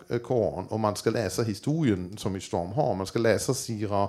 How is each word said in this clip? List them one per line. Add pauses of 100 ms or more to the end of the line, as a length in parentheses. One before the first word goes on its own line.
eh,
Koran
och
man
ska
läsa
historien
som
islam
har.
Man
ska
läsa
Sira